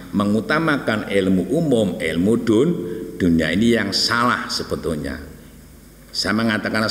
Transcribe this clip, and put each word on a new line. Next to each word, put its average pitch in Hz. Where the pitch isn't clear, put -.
mengutamakan 113
ilmu 95
umum, 131
ilmu 82
dun-, 131
dunia 82
ini 113
yang 104
salah 120
sebetulnya. 73
Saya 101
mengatakan 110